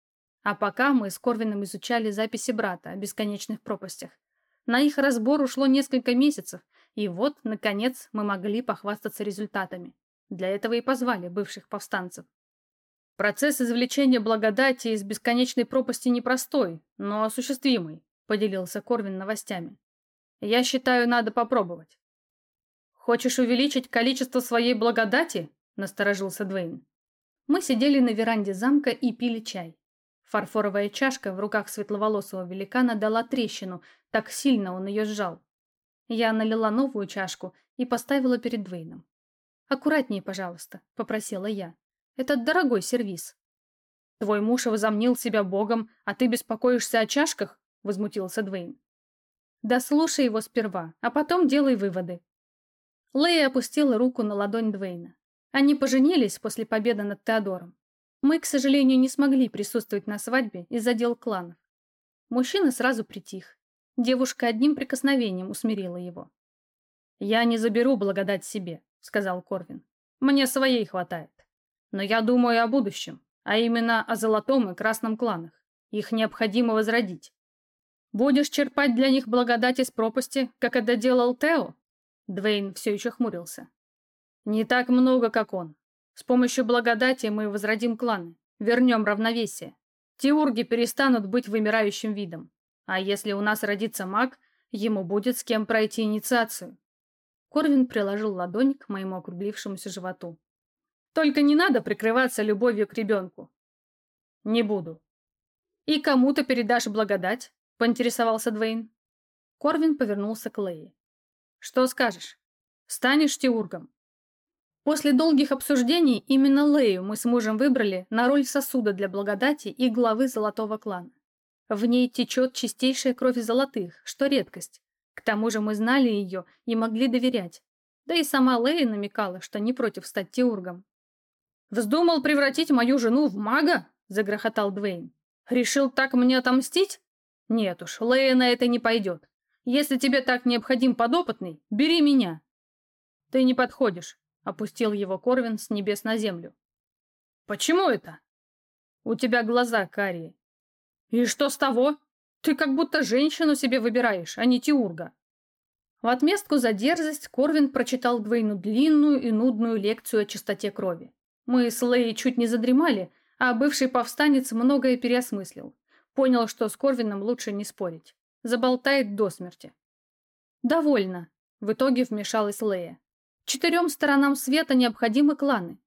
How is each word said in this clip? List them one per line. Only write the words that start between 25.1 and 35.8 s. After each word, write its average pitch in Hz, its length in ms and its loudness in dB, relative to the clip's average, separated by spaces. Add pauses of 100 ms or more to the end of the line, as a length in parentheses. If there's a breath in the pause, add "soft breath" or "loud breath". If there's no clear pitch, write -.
насторожился 196 680 -4
Двейн. 185 400 -8 (640)
Мы 330 140 2
сидели 277 400 2
на 247 100 4
веранде 214 440 -2
замка 262 360 2
и 233 220 -2
пили 233 280 -4
чай. 175 380 -12 (460)
Фарфоровая 202 640 -2
чашка 254 440 -4
в 185 60 -10
руках 208 300 -4
светловолосого 202 760 -4
великана 196 520 -2
дала 214 260 0
трещину, 208 600 -6 (280 soft breath)
так 220 200 -2
сильно 202 440 0
он 190 120 -6
её 208 180 -2
сжал. 208 360 -6 (680)